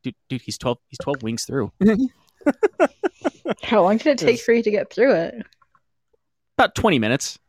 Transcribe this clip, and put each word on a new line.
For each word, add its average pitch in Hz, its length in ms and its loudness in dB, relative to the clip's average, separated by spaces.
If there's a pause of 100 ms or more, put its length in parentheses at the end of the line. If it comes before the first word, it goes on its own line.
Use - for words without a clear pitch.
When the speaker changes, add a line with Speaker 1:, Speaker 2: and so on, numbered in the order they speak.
Speaker 1:
"Dude, 123 120 -10 (140)
dude, 127 140 -8
he's - 160 -12
twelve, 120 200 -4 (100)
he's 123 100 -20
twelve 139 240 -6
wings 113 220 -6
through." 123 360 -6
<laughs> 190 40 2 (1800)
Speaker 2:
How 214 200 2
long 202 160 4
did - 100 -2
it 277 100 2
take 233 180 2
Speaker 3:
Yes. - 80 -12
Speaker 2:
for 233 80 2
you 233 100 4
to 214 80 0
get - 220 -4
through 247 220 2
it? 165 200 -2 (1200)
Speaker 1:
About 240 160 2
twenty 185 240 2
minutes. 113 400 -2 (100)